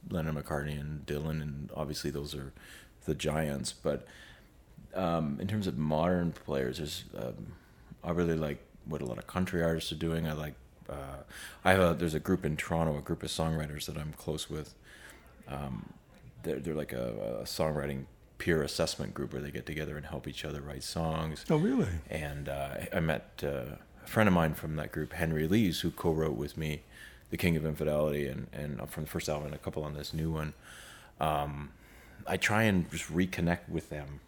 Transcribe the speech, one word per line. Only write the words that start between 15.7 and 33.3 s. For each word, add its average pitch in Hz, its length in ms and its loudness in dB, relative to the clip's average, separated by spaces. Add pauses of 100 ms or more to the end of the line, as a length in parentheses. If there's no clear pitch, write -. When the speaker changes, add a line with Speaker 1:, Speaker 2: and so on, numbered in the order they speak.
Speaker 1:
they're, 76 160 -2
they're 76 160 -4
like 76 180 -4
a, 57 500 -4
a - 20 -6
songwriting 73 640 0 (320)
peer 80 240 4
assessment 71 520 -2
group - 180 -4
where 65 100 -4
they 71 80 -6
get 73 160 -8
together 76 300 -4
and 76 100 -8
help 73 200 -6
each 71 180 -8
other 73 180 -6
write 69 200 -8
songs. 80 680 0
Speaker 2:
Oh, 160 60 6
really? 202 320 4 (220)
Speaker 1:
And, 71 380 -4
uh, 69 280 -2 (160)
I 92 80 2
met, 78 440 0
uh, 69 320 -2 (280)
a - 20 -14
friend 110 200 6
of 95 60 8
mine 80 220 6
from 78 220 -4
that 76 140 -4
group, 78 220 -4
Henry 80 340 2
Lees, 92 340 4
who 85 100 2
co-wrote 78 460 2
with 71 200 -4
me 78 240 -2 (480)
The - 80 -4
King 87 200 4
of 78 100 2
Infidelity 76 600 2
and, 65 280 -4
and 73 340 -6
from 78 160 -6
the 73 60 -10
first 82 180 -4
album 73 200 0
and 76 60 -6
a 73 40 -10
couple 78 260 -4
on 76 80 -6
this 76 220 -8
new 80 160 0
one. 78 240 -2 (680)
Um, 73 520 0 (540)
I 92 120 0
try 107 240 4
and 95 280 6
just - 220 -6
reconnect 87 560 2